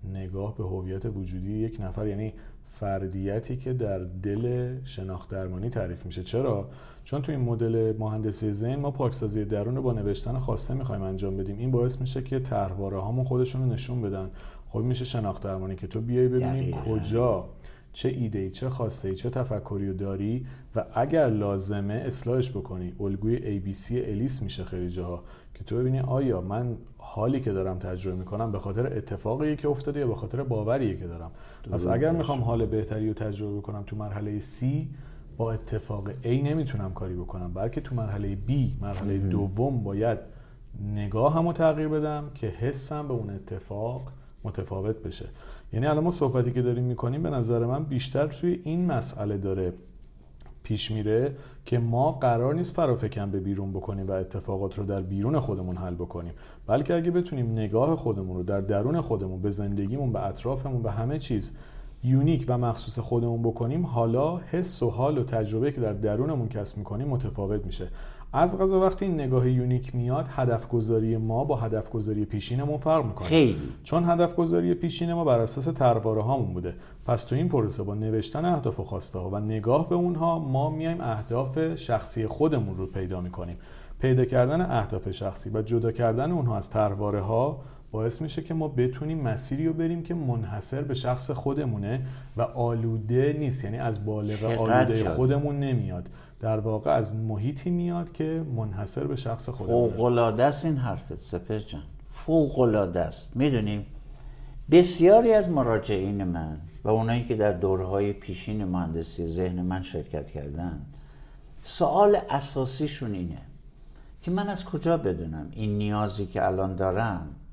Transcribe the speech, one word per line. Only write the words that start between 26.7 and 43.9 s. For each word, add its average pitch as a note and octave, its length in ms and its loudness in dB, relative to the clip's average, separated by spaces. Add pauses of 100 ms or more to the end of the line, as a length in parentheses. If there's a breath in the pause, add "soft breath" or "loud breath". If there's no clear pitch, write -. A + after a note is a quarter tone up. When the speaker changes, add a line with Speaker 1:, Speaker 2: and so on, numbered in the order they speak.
Speaker 1:
حالی B2+ 440 0
که G#2+ 100 0
دارم F#2+ 280 -2
تجربه F#2 380 -4
می‌کنم G#2 340 -4
به G2+ 80 -2
خاطر G2+ 380 -2
اتفاقی B2 580 -2
که D3 120 -2
افتاده C#3+ 320 -2
یا C3+ 80 2
به A2 80 2
خاطر - 280 -4
باوریه A2+ 540 2
که F2+ 100 -8
دارم. E2+ 240 -10 (320 loud breath)
پس - 60 -12
Speaker 2:
درست. F2+ 180 0
Speaker 1:
اگر C3+ 240 4
می‌خوام C#3+ 300 2
حال A#2 240 2
بهتری G#2+ 420 0
رو G#2+ 60 -2
تجربه G#2 440 -4
بکنم G2+ 300 -6
تو G2+ 80 -8
مرحلهٔ G#2 440 -4
سی، C#3+ 500 -2 (480 loud breath)
با A2+ 140 0
اتفاق G#2+ 580 -4 (140)
A A#2 40 -2
نمیتونم C3 640 0
کاری F#2 220 -6
بکنم، F2+ 380 -6
بلکه A2 280 -2
تو C3+ 140 -6
مرحلهٔ G2+ 420 -2 (100)
B، A#2+ 40 0 (300)
مرحلهٔ G2+ 360 -2
Speaker 2:
مهم. G2 120 0
Speaker 1:
دوم G2+ 540 2
باید G#2 360 0 (680 soft breath)
نگاهم A2 600 2
رو E3 60 2
تغییر D#3 340 4
بدم D3+ 460 -2
که A2+ 140 -6
حسم C3+ 600 -4
به C3+ 60 -2
اون G#2+ 160 -4
اتفاق G#2 840 -6 (320 soft breath)